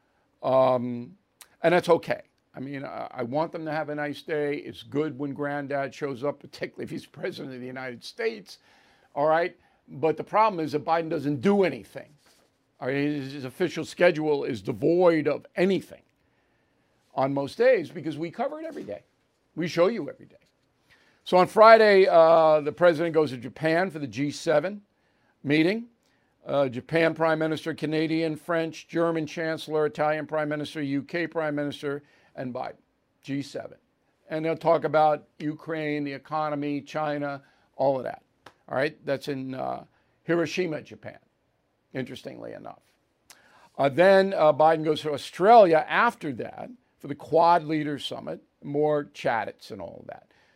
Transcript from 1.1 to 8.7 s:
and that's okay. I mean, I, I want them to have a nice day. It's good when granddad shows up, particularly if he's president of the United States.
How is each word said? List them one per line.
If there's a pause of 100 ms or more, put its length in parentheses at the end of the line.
and
that's
okay. (340)
I
mean,
I,
I
want
them
to
have
a
nice
day.
It's
good
when
granddad
shows
up,
particularly
if
he's
president
of
the
United
States. (560)